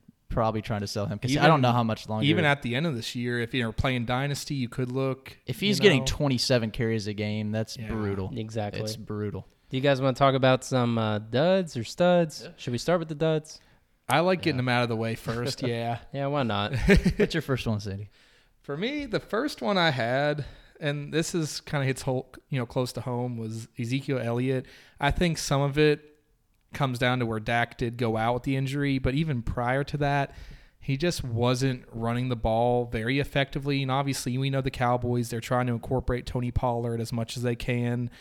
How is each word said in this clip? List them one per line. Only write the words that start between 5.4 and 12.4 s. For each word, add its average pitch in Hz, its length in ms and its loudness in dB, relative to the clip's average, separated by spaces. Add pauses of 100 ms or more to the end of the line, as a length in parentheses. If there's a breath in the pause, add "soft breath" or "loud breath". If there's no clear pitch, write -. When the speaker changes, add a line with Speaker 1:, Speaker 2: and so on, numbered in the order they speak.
Speaker 1:
If - 160 -6
Speaker 2:
you 190 60 2
Speaker 1:
he's 180 140 2
getting 175 180 10
Speaker 2:
know. 131 60 -2
Speaker 1:
twenty-seven 123 640 2
carries 113 360 0
a 107 60 -4
game, 107 380 -2
that's 110 260 -4
Speaker 2:
Yeah. 107 120 -10
Speaker 1:
brutal. 98 440 -2
Speaker 3:
Exactly. 110 460 -4
Speaker 1:
It's 107 160 -4
brutal. 104 500 -6 (240)
Speaker 3:
Do 131 60 -6
you 131 80 0
guys 139 160 4
wanna 135 160 2
talk 135 180 6
about 131 300 4
some, 120 340 2
uh, 107 220 2
duds 151 560 2
or 117 80 -4
studs? 175 640 2